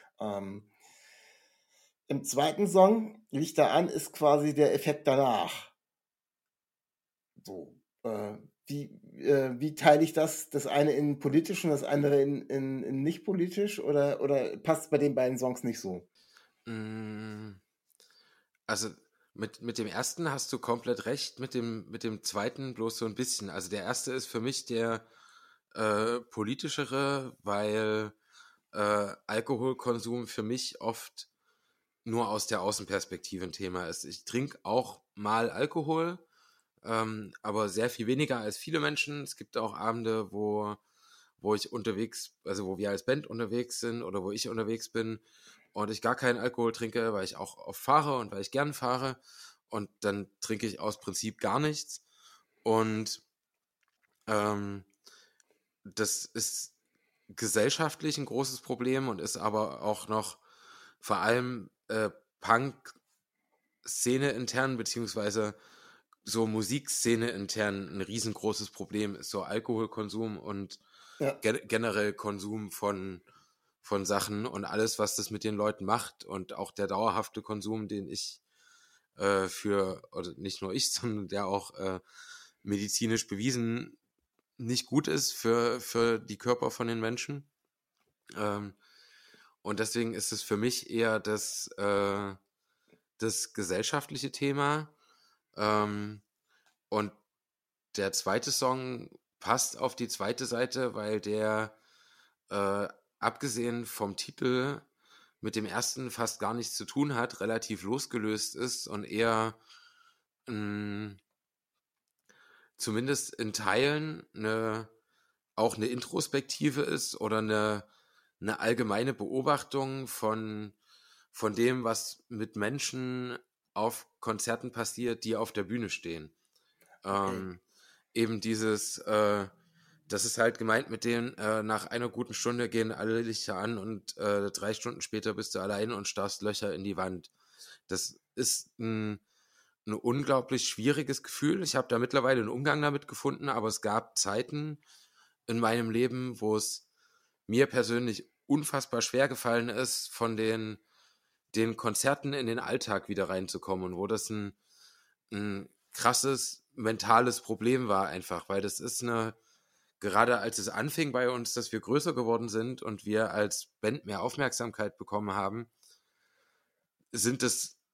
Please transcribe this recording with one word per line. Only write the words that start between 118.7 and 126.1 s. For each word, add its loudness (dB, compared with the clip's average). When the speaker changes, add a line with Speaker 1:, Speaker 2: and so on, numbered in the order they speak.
Speaker 2:
Beobachtung -2
von, -4
von 0
dem, 4
was -2
mit -6
Menschen -4
auf -2
Konzerten -4
passiert, -4
die 0
auf -2
der -2
Bühne -4
stehen. -8